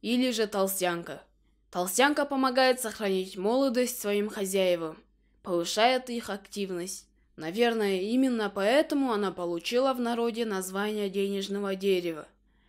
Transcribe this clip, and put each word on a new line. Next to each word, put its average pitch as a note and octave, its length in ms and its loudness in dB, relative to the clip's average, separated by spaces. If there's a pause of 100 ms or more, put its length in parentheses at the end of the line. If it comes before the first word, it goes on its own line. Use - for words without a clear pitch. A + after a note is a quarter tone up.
или B3 300 2
же A3 160 0
толстянка. F3+ 760 -2 (480)
Толстянка C#4+ 560 2
помогает C4 520 2
сохранить G3 600 -4
молодость A#3+ 600 2
своим G#3 300 0
хозяевам, F#3 760 0 (400)
повышает A3+ 680 2
их A#3 180 -6
активность. F#3+ 800 -8 (280)
Наверное, G3+ 640 0
именно A#3 500 0
поэтому C4 640 2
она G3+ 180 0
получила F3+ 640 0
в B3 60 -4
народе A#3 440 -2
название G3+ 640 -2
денежного G3 680 -2
дерева. F3+ 540 -2 (400)